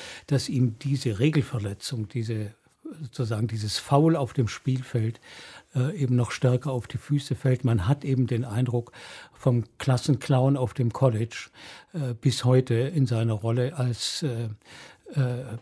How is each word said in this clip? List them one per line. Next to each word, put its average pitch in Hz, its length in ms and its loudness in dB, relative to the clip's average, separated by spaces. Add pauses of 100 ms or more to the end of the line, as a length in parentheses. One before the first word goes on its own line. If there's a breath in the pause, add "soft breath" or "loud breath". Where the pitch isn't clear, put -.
(280 loud breath)
dass 135 200 0
ihm 123 300 2
diese 135 400 -2
Regelverletzung, 113 880 0
diese, 110 460 -6 (460)
sozusagen 113 480 -2
dieses 107 300 -4
Foul 160 360 4
auf 139 180 -2
dem 123 140 2
Spielfeld, 123 760 -2 (540 loud breath)
äh, 131 220 0
eben 127 180 2
noch 120 160 2
stärker 127 400 2
auf 123 160 -4
die - 120 -8
Füße 143 360 -2
fällt. 127 300 2
Man 113 240 2
hat 139 160 0
eben 131 240 0
den 123 160 -2
Eindruck 120 480 -2 (420 loud breath)
vom 120 300 2 (140)
Klassenclown 135 800 2
auf 127 160 -2
dem 117 200 -2
College, 117 580 0 (440 loud breath)
äh, 135 200 -4
bis - 300 0
heute 127 300 6
in 135 320 2
seiner 113 280 0
Rolle 117 420 -2
als, - 460 -2
äh, 117 280 -4 (640 loud breath)
äh, 123 460 -2